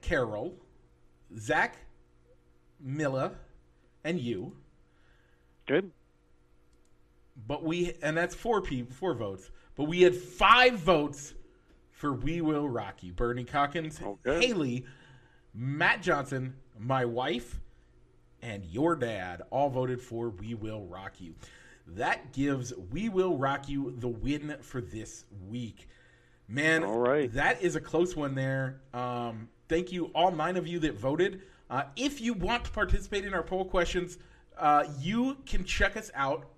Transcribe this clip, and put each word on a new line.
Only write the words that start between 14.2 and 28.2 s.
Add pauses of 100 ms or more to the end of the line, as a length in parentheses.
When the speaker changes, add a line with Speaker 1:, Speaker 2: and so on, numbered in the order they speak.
Speaker 1:
Haley, (680)
Matt
Johnson, (240)
my
wife, (840)
and
your
dad
all
voted
for
We
Will
Rock
You. (520)
That
gives (180)
We
Will
Rock
You
the
win
for
this (240)
week. (600)
Man,
Speaker 2:
All
right.
Speaker 1:
that
is
a
close
one